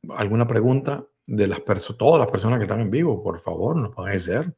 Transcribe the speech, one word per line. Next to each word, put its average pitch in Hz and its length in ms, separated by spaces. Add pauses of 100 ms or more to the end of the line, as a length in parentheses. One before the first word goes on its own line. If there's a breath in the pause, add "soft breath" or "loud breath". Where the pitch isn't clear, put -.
¿Alguna 113 380
pregunta 131 580 (200)
de 104 220
las 101 120
perso-, - 380
todas 151 220
las 117 100
personas 113 300
que - 60
están 110 140
en 104 120
vivo? 139 320
Por 87 160
favor, 92 360
no 117 160
puede 95 280
ser. 110 380